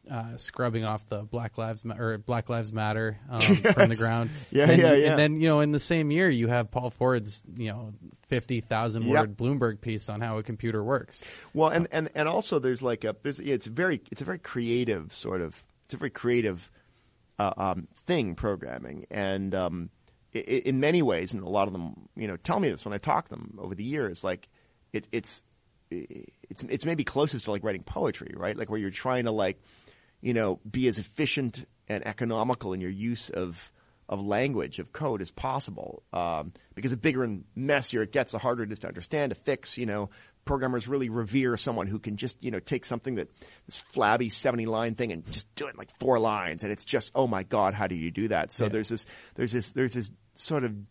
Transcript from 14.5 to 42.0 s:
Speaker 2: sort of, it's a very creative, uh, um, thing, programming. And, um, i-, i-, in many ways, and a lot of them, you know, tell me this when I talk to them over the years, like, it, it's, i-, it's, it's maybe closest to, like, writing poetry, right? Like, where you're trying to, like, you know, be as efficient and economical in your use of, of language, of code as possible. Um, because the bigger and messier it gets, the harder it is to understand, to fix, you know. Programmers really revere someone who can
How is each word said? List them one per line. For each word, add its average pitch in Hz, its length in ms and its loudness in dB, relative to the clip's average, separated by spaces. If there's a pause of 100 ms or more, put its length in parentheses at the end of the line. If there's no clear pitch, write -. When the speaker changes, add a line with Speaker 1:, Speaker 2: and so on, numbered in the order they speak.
Speaker 2:
sort - 300 -4
of, 80 200 -6 (240)
it's - 80 -12
a 127 40 -10
very 139 120 -4
creative, 113 640 0 (680)
uh, 98 200 2
um, 92 300 -2 (180)
thing, 120 300 0
programming. 67 760 -6
And, 98 420 -2
um, 90 360 -2 (440)
i-, 120 60 -4
i-, - 20 -6 (240)
in 131 140 2
many 160 220 4
ways, 92 320 0
and 95 100 -6
a 85 60 -8
lot 98 180 2
of 92 60 -6
them, 85 420 -8
you 107 140 -6
know, 87 80 -6
tell 196 240 -2
me 156 80 2
this - 160 -6
when 104 80 -6
I 101 40 -4
talk - 280 0
to - 100 -12
them - 260 -14
over 95 140 -8
the 101 80 -8
years, 120 400 -4
like, 92 240 -4 (460)
it, 104 180 -4
it's, - 320 -6 (480)
i-, - 320 -10 (260)
it's, - 140 -10
it's 127 220 -6
maybe 156 180 -2
closest 135 420 0
to, 107 60 -4
like, 101 140 -4
writing 98 180 -2
poetry, - 540 -4
right? 98 180 -4
Like, 104 140 -6
where 107 100 -2
you're 98 100 -2
trying 127 360 -2
to, 117 60 0
like, 98 300 0 (580)
you 123 140 -2
know, 107 260 2 (100)
be 127 180 2
as 110 100 2
efficient 127 680 -2 (240)
and 104 200 -4
economical 113 640 -2
in 92 80 -4
your 90 80 -4
use 110 400 -4
of, 87 420 -6 (380)
of 101 100 -2
language, 101 600 0
of 82 120 -10
code 123 300 -4
as 87 80 -8
possible. - 720 -6 (100)
Um, 85 420 -2 (200)
because 117 160 -4
the 123 80 -2
bigger 131 260 0
and 107 200 -4 (120)
messier 131 460 0
it 107 100 -2
gets, 135 200 2
the 110 80 -4
harder 120 240 -2
it 107 80 -6
is 101 80 -10
to 92 80 -10
understand, 143 420 -2
to - 60 -4
fix, - 420 -2
you 120 80 -2
know. 104 240 -2 (340)
Programmers 127 440 0
really 131 220 0
revere 117 460 2
someone 107 320 -2
who 104 120 -2
can 104 180 -6